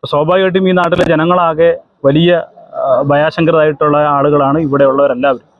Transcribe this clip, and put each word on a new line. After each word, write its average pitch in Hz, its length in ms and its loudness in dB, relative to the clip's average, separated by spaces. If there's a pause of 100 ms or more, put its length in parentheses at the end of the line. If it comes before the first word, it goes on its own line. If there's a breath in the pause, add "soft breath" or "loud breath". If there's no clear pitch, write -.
സ്വാഭാവികമായിട്ടും 185 680 0
ഈ 180 100 0
നാട്ടിലെ 175 320 -2
ജനങ്ങളാകെ 165 580 0 (360)
വലിയ, 156 240 2 (520)
ആ, 135 60 -2 (220)
ഭയാശങ്കരായിട്ടുള്ള 151 880 0 (180)
ആളുകളാണ് 143 500 0
ഇവിടെയുള്ളവരെല്ലാവരും. 135 840 0 (120)